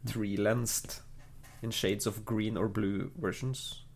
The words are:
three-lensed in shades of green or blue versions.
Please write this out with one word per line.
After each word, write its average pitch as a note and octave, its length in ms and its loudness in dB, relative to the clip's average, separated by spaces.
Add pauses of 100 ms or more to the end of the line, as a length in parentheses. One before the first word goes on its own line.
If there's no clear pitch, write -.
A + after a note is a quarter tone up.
three-lensed A2 960 2 (600)
in A2+ 100 -2
shades G2+ 360 2
of G#2+ 180 -2
green A2 320 2
or G2+ 120 4
blue G2+ 460 2
versions. - 680 -2 (120)